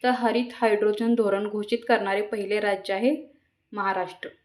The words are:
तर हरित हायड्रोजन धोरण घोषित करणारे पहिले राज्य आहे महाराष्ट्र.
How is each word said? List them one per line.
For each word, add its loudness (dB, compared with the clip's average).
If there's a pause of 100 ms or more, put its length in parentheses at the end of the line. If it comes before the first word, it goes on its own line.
तर 4
हरित 0
हायड्रोजन 2
धोरण 2
घोषित -2 (100)
करणारे 2
पहिले -4
राज्य -2
आहे 2 (580)
महाराष्ट्र. -4 (160)